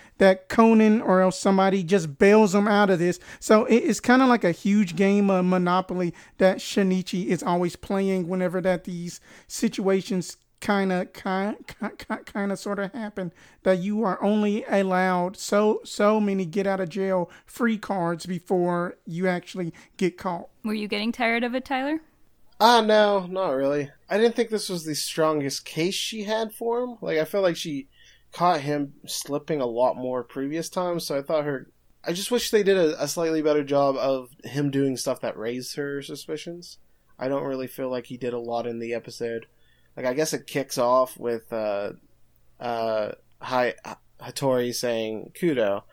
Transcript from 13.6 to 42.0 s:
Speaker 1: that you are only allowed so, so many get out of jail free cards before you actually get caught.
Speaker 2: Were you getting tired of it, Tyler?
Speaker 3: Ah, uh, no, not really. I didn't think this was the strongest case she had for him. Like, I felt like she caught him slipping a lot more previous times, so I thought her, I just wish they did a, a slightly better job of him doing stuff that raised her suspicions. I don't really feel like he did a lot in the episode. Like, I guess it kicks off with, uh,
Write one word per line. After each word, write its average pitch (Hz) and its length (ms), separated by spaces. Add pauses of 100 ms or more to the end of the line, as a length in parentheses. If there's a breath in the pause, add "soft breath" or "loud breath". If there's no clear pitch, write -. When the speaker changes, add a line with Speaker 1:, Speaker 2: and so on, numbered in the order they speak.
Speaker 1:
that 190 140
you 208 260
are 185 180
only 208 460
allowed 185 680
so, 214 460
so 214 380
many 196 240
get 190 240
out 190 120
of 185 80
jail 185 400 (180 loud breath)
free 226 320
cards 170 480
before 175 720 (100)
you 180 200
actually 180 460 (240 loud breath)
get 175 200
caught. 180 320 (140)
Speaker 2:
Were 214 120
you 214 120
getting 208 240
tired 233 320
of 240 140
it, 254 80
Tyler? 285 360 (600)
Speaker 3:
Ah, 233 160
uh, - 40
no, 208 440
not 185 260
really. 139 380 (200)
I 190 80
didn't 226 180
think 226 140
this 208 180
was 175 160
the 156 100
strongest 151 720
case 175 300
she 220 300
had 220 280
for 233 300
him. 247 180
Like, 160 160
I 156 80
felt 196 180
like 175 140
she 143 320 (440 soft breath)
caught 175 280
him 143 320 (140)
slipping 143 560
a 123 40
lot 120 300
more 127 260
previous 143 460
times, 175 380
so 147 100
I 139 60
thought 151 220
her, 143 260 (340)
I 165 80
just 185 180
wish 240 200
they 214 120
did 196 140
a, 156 260
a 143 60
slightly 160 320
better 151 240
job 139 320
of 131 320 (160)
him 139 260
doing 135 280
stuff 127 240
that 117 160
raised 120 380
her 143 260
suspicions. 156 760 (420)
I 131 100
don't 139 160
really 131 220
feel 131 220
like 127 180
he 127 120
did 120 160
a 123 40
lot 117 280
in 117 120
the 117 140
episode. 117 540 (500)
Like, 131 80
I 127 80
guess 156 220
it - 120
kicks 135 300
off 127 420
with, 117 360
uh, 104 380 (680)